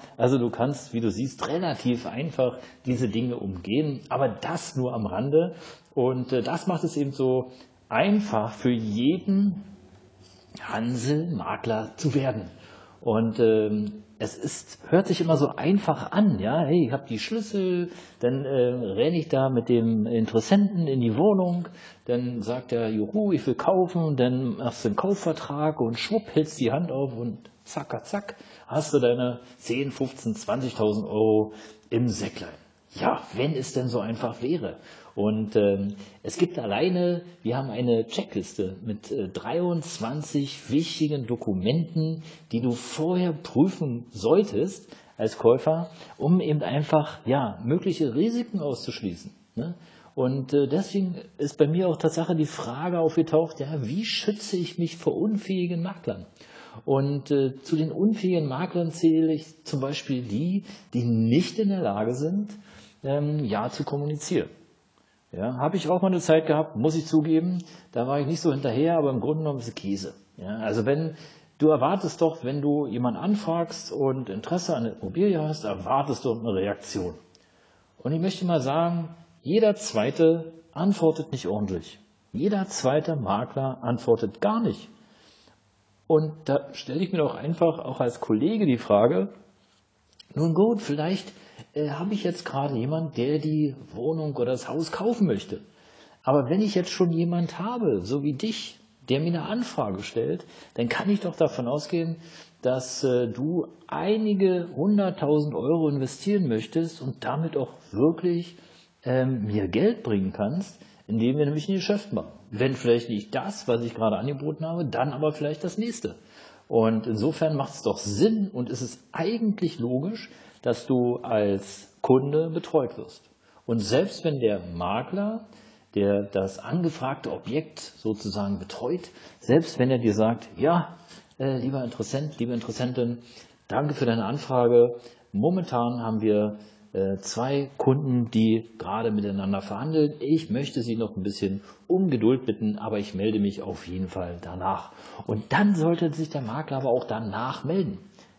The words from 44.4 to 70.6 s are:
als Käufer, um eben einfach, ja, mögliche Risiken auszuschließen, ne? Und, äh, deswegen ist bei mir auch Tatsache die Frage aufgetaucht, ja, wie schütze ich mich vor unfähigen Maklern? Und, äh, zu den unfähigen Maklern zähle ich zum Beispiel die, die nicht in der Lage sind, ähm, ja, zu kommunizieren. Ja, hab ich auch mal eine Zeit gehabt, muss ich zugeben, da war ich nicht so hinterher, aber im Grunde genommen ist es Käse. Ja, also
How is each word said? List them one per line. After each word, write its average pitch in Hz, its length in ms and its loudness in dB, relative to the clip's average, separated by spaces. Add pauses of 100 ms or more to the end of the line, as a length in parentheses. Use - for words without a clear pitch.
als 110 220 -2
Käufer, 156 500 6 (300)
um 175 220 6
eben 151 220 2
einfach, 147 640 2
ja, 117 380 2
mögliche 160 500 0
Risiken 226 460 0
auszuschließen, 113 680 -6 (260)
ne? 160 180 -4 (400)
Und, 131 380 0
äh, 143 140 4
deswegen 185 500 -2 (220)
ist 147 200 -4
bei 147 80 6
mir 175 220 2
auch 160 80 0
Tatsache 165 380 0
die 156 100 2
Frage 151 540 -4
aufgetaucht, 160 640 2
ja, 139 260 -4
wie 170 180 -2
schütze - 540 -4
ich 170 200 -4
mich 170 180 -2
vor - 200 0
unfähigen 185 640 0
Maklern? 101 440 -6 (580)
Und, 139 460 0
äh, 135 320 2
zu - 140 0
den 156 140 0
unfähigen 185 560 2
Maklern 165 440 -2
zähle 160 420 4
ich - 320 -6
zum 139 160 -2
Beispiel 135 420 -2
die, 147 420 -2 (280)
die 123 120 0
nicht 120 540 4
in 208 120 2
der 190 100 0
Lage 110 340 0
sind, 175 360 -2 (520)
ähm, 147 440 0
ja, 107 240 0
zu 147 140 -6
kommunizieren. 147 640 -2 (840)
Ja, 120 260 -4
hab 151 160 0
ich 160 160 -2
auch 180 100 2
mal 190 80 2
eine 180 120 2
Zeit 160 260 6
gehabt, 156 300 2
muss 151 200 2
ich 160 100 -2
zugeben, 160 520 4 (340)
da 127 140 -2
war 139 140 0
ich 139 60 0
nicht 160 140 -2
so 165 120 2
hinterher, 135 440 2
aber 143 140 2
im 127 100 0
Grunde 156 200 0
genommen 147 180 -2
ist 117 100 -10
es 110 60 -12
Käse. 95 400 -6 (220)
Ja, 101 220 -8
also 110 280 0